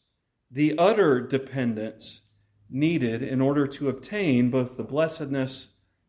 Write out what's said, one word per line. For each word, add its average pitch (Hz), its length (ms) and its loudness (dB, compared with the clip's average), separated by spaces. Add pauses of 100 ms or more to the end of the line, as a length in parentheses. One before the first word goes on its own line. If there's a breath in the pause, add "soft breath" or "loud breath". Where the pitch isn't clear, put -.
(520)
the 151 260 0
utter 175 420 4
dependence 120 1040 -4 (480)
needed 131 540 0
in 131 180 -2
order 143 240 4
to 139 240 -4
obtain 127 640 0
both 123 260 -2
the 113 60 -8
blessedness 139 840 -4 (400)